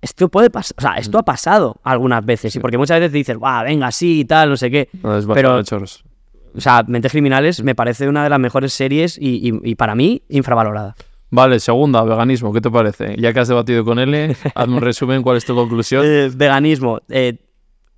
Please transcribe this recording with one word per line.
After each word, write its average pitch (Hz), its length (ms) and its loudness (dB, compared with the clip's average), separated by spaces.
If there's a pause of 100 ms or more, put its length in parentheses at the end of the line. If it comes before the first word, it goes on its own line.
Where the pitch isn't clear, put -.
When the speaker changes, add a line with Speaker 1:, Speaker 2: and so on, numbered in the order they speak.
Speaker 1:
"Esto - 280 -2
puede 220 220 4
pas-, - 240 -10
o - 60 -12
sea, 127 140 0
esto - 220 -2
Speaker 2:
Mm. - 40 4
Speaker 1:
ha - 20 -4
pasado 160 600 0
algunas 123 420 0
veces", 113 280 -2
y - 40 -8
Speaker 2:
Sí. - 20 -6
Speaker 1:
porque 120 200 -2
muchas 165 200 2
veces 165 140 0
dices, 131 240 -2
"Buah, 120 260 -2
venga, 135 280 -2
sí", 170 300 0
y 131 40 0
tal, 156 240 4
no 139 80 0
sé 123 140 -2
qué. 143 180 -2 (140)
Speaker 2:
No, 107 120 -2
es 104 120 -2
Speaker 1:
Pero, 131 220 4
Speaker 2:
bastante 117 200 0
chorros. 101 340 -10 (520)
Speaker 1:
o - 40 -10
sea, 120 280 4
Mentes 120 240 -2
Criminales 147 520 2
me 127 120 0
parece 120 340 -2
una 147 140 0
de 147 60 0
las 143 100 2
mejores 131 340 -2
series 147 440 -2
y, 127 300 -2
y, 113 240 -4
y 110 40 -4
para 110 200 -2
mí, 165 340 0
infravalorada. 110 680 -2 (340)
Speaker 2:
Vale, 127 320 4
segunda, 123 420 2
veganismo, 117 480 0
¿qué 110 80 0
te 117 120 -2
parece? 107 480 -2
Ya 117 120 2
que 120 80 0
has 120 80 0
debatido 117 380 0
con 117 140 0
L, 147 360 -2
Speaker 1:
<laughs> - 200 -8
Speaker 2:
hazme 123 200 -2
un 120 60 0
resumen, 127 400 -2
¿cuál 123 160 2
es 113 80 -4
tu 127 100 -4
conclusión? 120 480 0
Speaker 1:
Eh, 147 320 2
veganismo, 139 720 0
eh, 127 300 -2 (600)